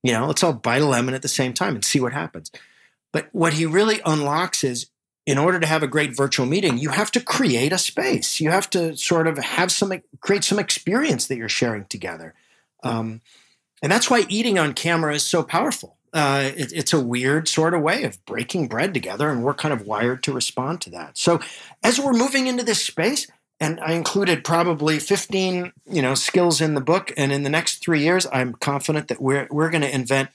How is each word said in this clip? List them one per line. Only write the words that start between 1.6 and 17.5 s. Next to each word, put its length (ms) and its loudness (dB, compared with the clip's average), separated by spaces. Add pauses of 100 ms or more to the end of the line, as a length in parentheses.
and 100 -4
see 140 2
what 140 0
happens." 400 -10 (600)
But 200 -4
what 220 2
he 120 0
really 400 2
unlocks 560 0
is, 240 -2 (400)
in 100 2
order 240 2
to 60 0
have 160 2
a 40 0
great 300 -2
virtual 300 0
meeting, 320 2
you 100 -2
have 240 0
to 80 2
create 540 2
a 40 0
space. 640 -2
You 100 2
have 200 0
to 260 -2
sort 320 2
of 80 -2
have 340 0
some, 220 0 (280)
create 220 0
some 160 0
experience 680 0
that 100 -4
you're 140 -6
sharing 340 -2
together. 480 -12 (500)
Um, 380 -4 (640)
and 100 2
that's 180 2
why 200 4
eating 280 2
on 140 2
camera 420 0
is 80 0
so 200 2
powerful. 560 -2 (160)
Uh, 420 2
it, 160 -6
it's 220 0
a 60 4
weird 460 0
sort 280 2